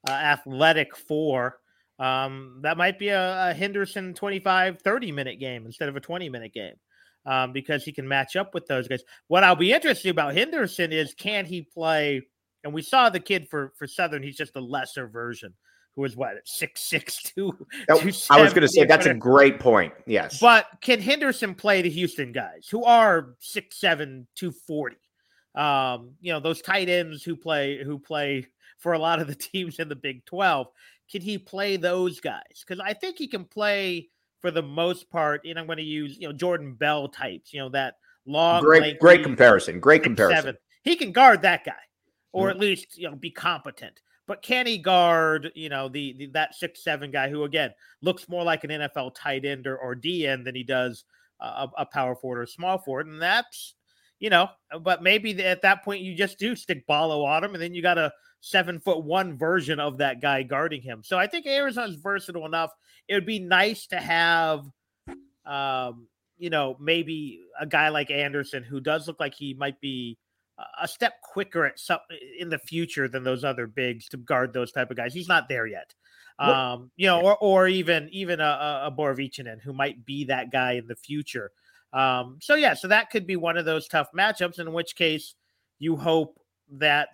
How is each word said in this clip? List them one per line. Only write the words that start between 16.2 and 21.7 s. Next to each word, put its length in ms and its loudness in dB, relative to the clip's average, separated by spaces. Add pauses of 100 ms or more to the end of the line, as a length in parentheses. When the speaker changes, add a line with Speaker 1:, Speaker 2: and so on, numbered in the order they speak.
Speaker 1:
six 380 -10
six, 400 -6
<laughs> 120 -12
two, 220 -4 (340)
Speaker 2:
Oh, 80 10 (320)
I 120 12
was 100 10
gonna 160 6
say, 140 6
Speaker 1:
two 40 8
seventy, 0 -
Speaker 2:
that's 200 6
a 40 6
Speaker 1:
whatever. 80 0
Speaker 2:
great 420 8
point. 340 6 (120)
Yes. 340 -2
Speaker 1:
But 260 8 (160)
can 180 2
Henderson 540 -2
play 260 2